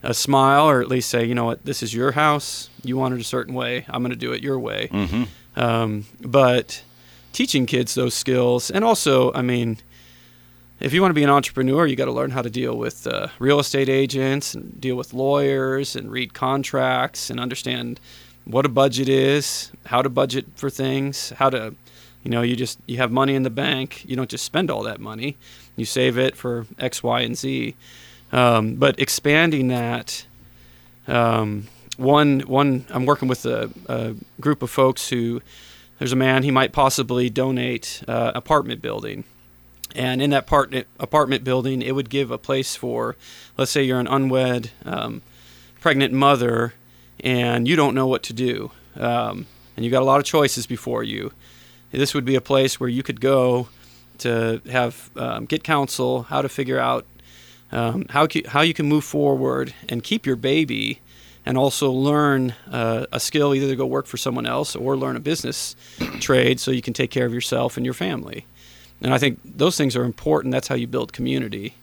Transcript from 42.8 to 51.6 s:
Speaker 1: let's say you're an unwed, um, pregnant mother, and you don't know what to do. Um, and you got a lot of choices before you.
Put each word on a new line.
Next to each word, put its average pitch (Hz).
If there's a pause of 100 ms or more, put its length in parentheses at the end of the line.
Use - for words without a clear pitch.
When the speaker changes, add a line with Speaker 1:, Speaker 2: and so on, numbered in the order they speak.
Speaker 1:
let's 131
say 139
you're 127
an 123
unwed, 127 (140)
um, 113 (580)
pregnant 139
mother, 120 (460)
and 120
you 170
don't 139
know 131
what 131
to -
do. 113 (240)
Um, 117 (300)
and 117
you 117
got 127
a -
lot 135
of 143
choices 139
before 120
you. 107 (600)